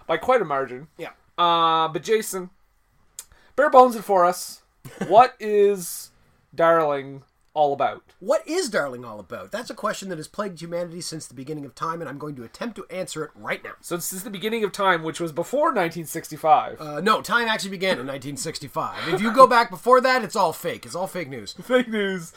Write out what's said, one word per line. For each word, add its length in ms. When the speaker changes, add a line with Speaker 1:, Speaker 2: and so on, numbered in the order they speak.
Speaker 1:
by 100
quite 260
a 40
margin. 500
Speaker 2:
Yeah. 140
Speaker 1:
Uh, 500
but 140
Jason, 480
bare 140
bones 260
it 80
for 200
us. 380
Speaker 2:
<laughs> 260
Speaker 1:
What 300
is 720
Darling 680
all 220
about? 280
Speaker 2:
What 280
is 220
Darling 340
all 160
about? 320
That's 180
a 40
question 340
that 100
has 100
plagued 340
humanity 380
since 260
the 80
beginning 320
of 80
time, 260
and 80
I'm 80
going 200
to 80
attempt 320
to 140
answer 340
it 100
right 280
now. 180
Speaker 1:
So 180
since 240
the 80
beginning 340
of 80
time, 300
which 180
was 120
before 400
nineteen 340
sixty-five. 720
Speaker 2:
Uh, 200
no, 200
time 280
actually 220
began 280
in 80
nineteen 300
sixty-five. 760
If 80
you 120
go 140
back 220
before 320
that, 240
it's 120
all 180
fake. 320
It's 80
all 120
fake 220
news. 240
Speaker 1:
Fake 360
news. 480